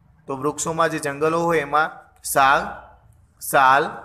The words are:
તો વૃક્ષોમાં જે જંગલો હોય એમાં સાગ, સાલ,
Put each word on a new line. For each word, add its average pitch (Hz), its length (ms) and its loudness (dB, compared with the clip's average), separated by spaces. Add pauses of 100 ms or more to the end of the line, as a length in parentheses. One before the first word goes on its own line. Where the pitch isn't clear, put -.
(280)
તો 139 100 -8
વૃક્ષોમાં 160 520 -2
જે 156 100 -6
જંગલો 151 440 -2
હોય 170 160 0
એમાં 147 300 0 (340)
સાગ, - 440 2 (760)
સાલ, 143 480 4 (160)